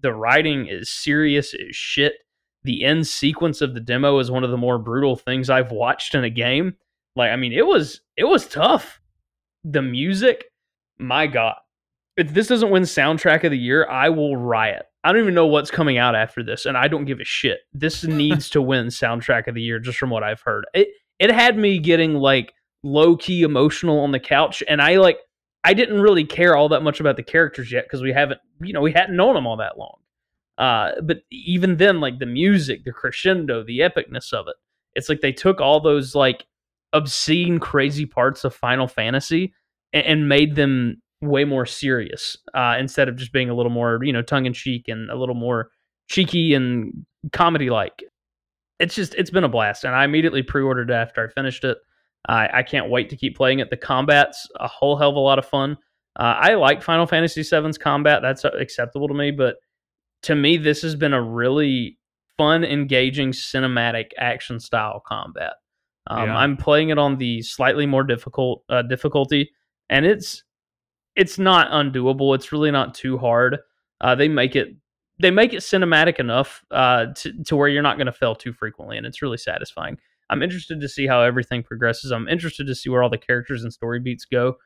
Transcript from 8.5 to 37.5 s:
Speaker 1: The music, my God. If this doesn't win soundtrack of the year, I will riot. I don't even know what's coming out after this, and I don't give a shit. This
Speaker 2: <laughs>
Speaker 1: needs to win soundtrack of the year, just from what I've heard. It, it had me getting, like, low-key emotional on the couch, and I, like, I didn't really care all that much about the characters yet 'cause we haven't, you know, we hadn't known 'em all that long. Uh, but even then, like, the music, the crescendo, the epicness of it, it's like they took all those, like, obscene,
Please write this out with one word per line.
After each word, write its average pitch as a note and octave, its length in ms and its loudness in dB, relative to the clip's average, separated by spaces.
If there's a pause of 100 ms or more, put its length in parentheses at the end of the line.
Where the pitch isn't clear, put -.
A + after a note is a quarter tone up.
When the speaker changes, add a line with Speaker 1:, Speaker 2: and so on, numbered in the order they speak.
Speaker 1:
The D3+ 180 -2
music, F3 640 0 (540)
my C3 280 0
God. A#2 280 -2 (600)
If D3+ 160 -2
this G#3+ 140 2
doesn't A3 240 4
win F#3 120 6
soundtrack D#3+ 600 2
of E3 80 4
the C3+ 60 0
year, B2+ 300 2
I C3 220 2
will D3 260 0
riot. A#2 500 -2 (180)
I D#3+ 100 4
don't A3+ 80 4
even F#3+ 140 2
know E3+ 100 6
what's D3 260 2
coming D3 260 0
out A#2+ 180 2
after A2+ 280 -2
this, A2+ 220 -8
and C3+ 100 -2
I B2+ 140 2
don't D3 160 -4
give C3+ 160 -6
a - 40 -14
shit. - 340 -2 (140)
This D#3 300 -4
Speaker 2:
<laughs> - 0 -
Speaker 1:
needs D3+ 460 0
to D3 120 2
win B2+ 260 0
soundtrack A#2 600 -2
of A#2 80 -8
the A#2 60 -8
year, A#2 180 -4
just A#2+ 180 -8
from C3 120 -4
what A2+ 140 -2
I've G#2+ 180 -6
heard. G#2 320 -6
It, G3+ 160 4 (300)
it G#3 120 4
had A#3+ 260 4
me G3+ 220 2
getting, D#3+ 360 2
like, C3+ 380 2 (300)
low-key E3+ 600 4
emotional D3+ 560 2
on C#3+ 120 -2
the C3 80 -2
couch, C#3+ 480 0
and D3 140 2
I, D#3+ 160 6
like, F#3 220 6 (440)
I F3+ 100 6
didn't G#3+ 280 2
really G3 220 6
care E3+ 320 4
all D3 140 6
that D3+ 140 2
much D3 160 -2
about C#3+ 180 2
the A#2 60 -10
characters C#3 480 0
yet B2 180 -4
'cause C3 120 -8
we C3 120 -2
haven't, C#3 260 0 (220)
you F#3 120 -10
know, D3+ 80 -2
we D#3 120 2
hadn't F3+ 220 2
known G#3+ 200 4
'em C#3 120 -2
all A2+ 100 -6
that G#2+ 200 -8
long. - 200 -16 (600)
Uh, A2+ 340 2 (100)
but D#3 280 -2
even F3 480 -2
then, F#3 220 6
like, C3 200 -4
the C3 60 -6
music, C#3+ 580 0
the B2+ 80 -10
crescendo, C3+ 720 -2
the A#2 160 -6
epicness C3 540 -2
of G2 140 -6
it, - 80 -10 (400)
it's - 140 -8
like D3+ 120 -2
they C3+ 100 2
took F#3+ 300 0
all D3 180 6
those, D3 360 2
like, C3 300 2 (480)
obscene, D#3+ 680 0